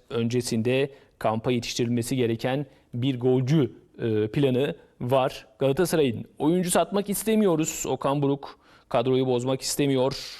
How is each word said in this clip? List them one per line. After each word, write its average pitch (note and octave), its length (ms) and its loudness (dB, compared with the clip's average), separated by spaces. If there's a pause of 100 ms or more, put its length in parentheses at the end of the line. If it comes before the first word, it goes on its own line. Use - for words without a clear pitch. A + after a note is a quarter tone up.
öncesinde A#2+ 800 -2 (300)
kampa A2+ 320 0
yetiştirilmesi A#2+ 640 -2
gereken B2+ 500 -2 (280)
bir B2+ 260 -2
golcü, B2+ 520 2 (300)
e, G#2+ 260 0
planı C#3 480 0 (260)
var C3 460 0 (120)
Galatasaray'ın. C#3 680 0 (140)
"Oyuncu F3 320 0
satmak G3 380 0
istemiyoruz." G3 800 0
Okan C#3 340 0
Buruk C#3 380 -2 (300)
kadroyu C3 360 2
bozmak B2+ 360 0
istemiyor. C3+ 800 0